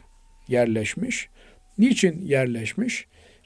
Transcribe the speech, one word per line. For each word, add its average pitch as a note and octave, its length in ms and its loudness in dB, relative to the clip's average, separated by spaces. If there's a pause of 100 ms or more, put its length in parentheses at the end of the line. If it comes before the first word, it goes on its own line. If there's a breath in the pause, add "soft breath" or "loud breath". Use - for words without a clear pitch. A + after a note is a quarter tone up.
(480)
yerleşmiş. A#2+ 800 -2 (500 soft breath)
Niçin G3 480 4
yerleşmiş? C3 800 -2 (400 soft breath)